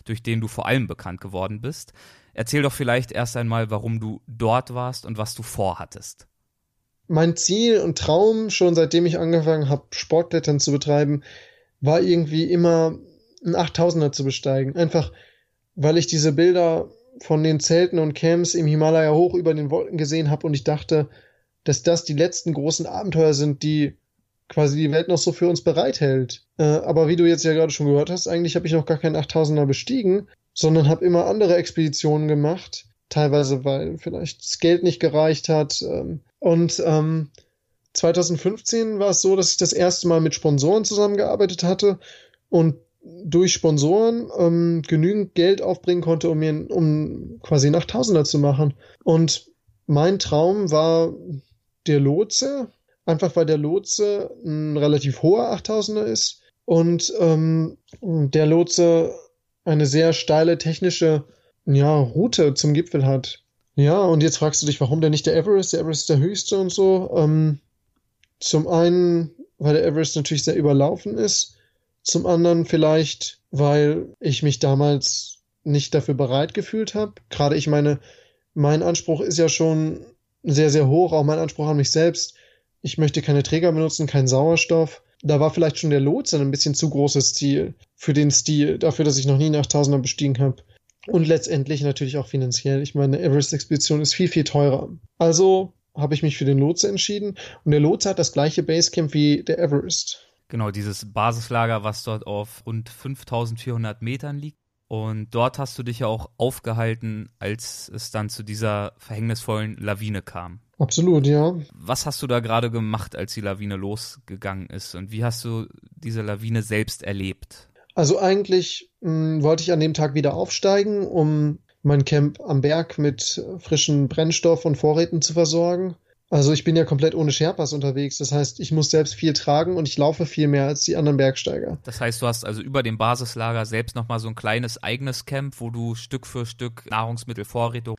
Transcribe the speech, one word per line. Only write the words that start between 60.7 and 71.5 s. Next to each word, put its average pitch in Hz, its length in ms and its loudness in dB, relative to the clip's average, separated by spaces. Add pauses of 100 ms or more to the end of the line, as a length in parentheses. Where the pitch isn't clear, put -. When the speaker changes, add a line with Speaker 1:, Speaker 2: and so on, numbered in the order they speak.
Speaker 2:
ja, 143 300 4
Route 147 580 2
zum 147 200 2
Gipfel 147 320 0
hat. 135 380 -2 (320)
Ja, 147 260 4
und 165 200 4
jetzt 160 160 2
fragst 151 240 0
du 147 40 -4
dich, 147 160 -2
warum 143 180 0
denn 160 120 2
nicht 151 140 -2
der 160 120 2
Everest? 190 340 2
Der 170 80 -2
Everest 160 220 -4
ist - 80 -8
der 156 100 4
höchste 190 400 -2
und 190 100 0
so. 190 460 2
Ähm, 156 440 2 (800)
zum 160 280 0
einen, 170 640 2 (260)
weil 147 160 2
der 165 120 4
Everest 156 300 0
natürlich 147 280 -2
sehr 156 120 0
überlaufen 156 640 0
ist. - 380 -2 (480)